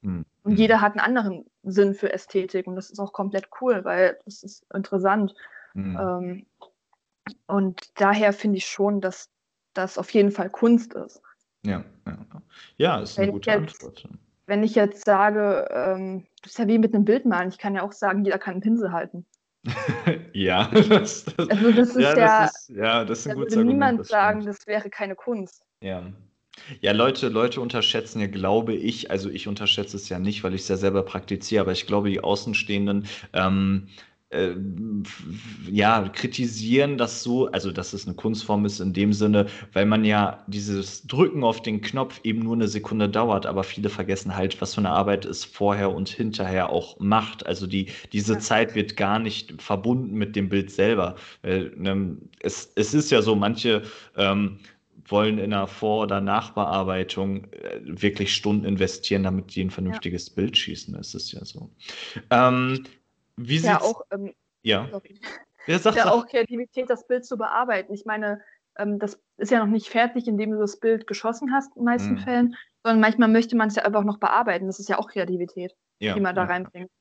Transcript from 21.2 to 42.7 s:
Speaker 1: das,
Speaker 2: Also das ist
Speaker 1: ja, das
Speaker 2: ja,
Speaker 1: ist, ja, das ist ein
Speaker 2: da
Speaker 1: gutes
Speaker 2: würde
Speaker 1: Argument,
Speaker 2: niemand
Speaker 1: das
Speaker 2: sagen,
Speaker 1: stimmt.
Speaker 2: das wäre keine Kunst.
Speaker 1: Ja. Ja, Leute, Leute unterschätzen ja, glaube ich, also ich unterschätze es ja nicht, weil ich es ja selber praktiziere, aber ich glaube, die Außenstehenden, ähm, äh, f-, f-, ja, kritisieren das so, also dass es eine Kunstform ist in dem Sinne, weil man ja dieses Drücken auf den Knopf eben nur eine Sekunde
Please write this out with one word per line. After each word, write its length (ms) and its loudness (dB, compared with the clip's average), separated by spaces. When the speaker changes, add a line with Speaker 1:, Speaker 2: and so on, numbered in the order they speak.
Speaker 1:
das, 240 -4
Speaker 2:
Also 220 6
das 240 6
ist 20 2
Speaker 1:
ja, 180 6
das 240 8
Speaker 2:
ja, 60 6
Speaker 1:
ist, 240 -6
ja, 360 0
das 140 -4
ist 80 -10
ein 20 -4
Speaker 2:
da 60 -6
Speaker 1:
gutes 180 -4
Speaker 2:
würde 80 4
Speaker 1:
Argument, 200 4
Speaker 2:
niemand 200 2
Speaker 1:
das 80 -10
Speaker 2:
sagen, 320 2
Speaker 1:
stimmt. 180 -8
Speaker 2:
das 80 -20
wäre 220 -4
keine 260 -8
Kunst. 500 -10
Speaker 1:
Ja. 220 -8
Ja, 120 2
Leute, 360 2
Leute 300 0
unterschätzen 600 -2
ja, 60 -2
glaube 460 0
ich, 380 -4
also 180 -2
ich 200 -8
unterschätze 480 -2
es 100 -12
ja 120 -4
nicht, 240 -2
weil 100 -2
ich 80 -4
es 80 -12
ja 80 2
selber 260 2
praktiziere, 580 -2
aber 120 0
ich 120 -6
glaube, 240 0
die 120 -2
Außenstehenden, 840 -2
ähm, 540 2
äh, 220 0
f-, 40 -8
f-, 400 -14
ja, 400 4
kritisieren 880 0
das 260 -2
so, 280 0
also 200 0
dass 220 -8
es 140 -8
eine 80 -6
Kunstform 500 0
ist 140 -2
in 140 -2
dem 200 4
Sinne, 340 4
weil 120 4
man 200 4
ja 420 2
dieses 580 -6
Drücken 380 2
auf 180 2
den 200 -4
Knopf 420 -4
eben 160 0
nur 160 -2
eine 140 2
Sekunde 400 -2